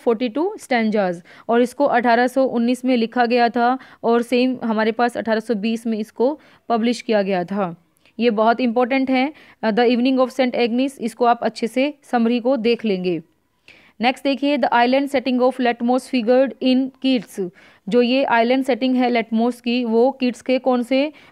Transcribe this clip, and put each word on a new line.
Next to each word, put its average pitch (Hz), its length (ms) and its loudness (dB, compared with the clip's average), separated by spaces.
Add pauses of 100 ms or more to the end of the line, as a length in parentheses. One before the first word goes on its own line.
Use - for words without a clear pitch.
forty-two 254 520 -2
stanzas। 214 560 -2 (340)
और 233 120 4
इसको 247 240 0
अठारह 240 420 2
सौ 262 160 0
उन्नीस 240 420 -2
में 254 120 2
लिखा 226 280 0
गया 240 240 2
था 240 280 0 (260)
और 233 180 2
सेम 247 420 0
हमारे 220 280 0
पास 240 260 -2
अठारह 214 220 -2
सौ 226 160 -4
बीस 226 320 -4
में 226 100 -2
इसको 233 420 -2 (300)
पब्लिश 233 320 0
किया 214 200 0
गया 185 220 -2
था। 180 400 -6 (360)
ये 233 100 2
बहुत 220 300 2
इंपॉर्टेंट 254 500 0
है, 262 240 0 (300)
अ, 220 80 0
The 233 240 2
Evening 254 300 0
of 247 40 -2 (100)
Saint 247 160 -2
Agnes, 247 440 -2
इसको 233 260 -4
आप 240 180 2
अच्छे 226 240 -4
से 269 260 -2 (100)
समरी 240 360 0
को 254 180 0
देख 226 280 0
लेंगे। 180 360 -2 (800)
नेक्स्ट 262 220 -2
देखिए, 285 340 0
The 240 120 0
Island 254 460 2
Setting 254 360 0
of 262 100 -6
Letmos 240 540 -2
Figured 247 360 2 (120)
in 262 260 2 (160)
Keats। 214 440 -2 (400)
जो 240 120 4
ये 254 220 2
आइलैंड 240 400 2
सेटिंग 254 320 0
है 247 140 2
लेटमोस 233 520 -2
की, 240 240 -2
वो 233 260 2
कीट्स 254 300 -4
के 254 180 0
कौन 254 240 0
से 269 280 0 (200)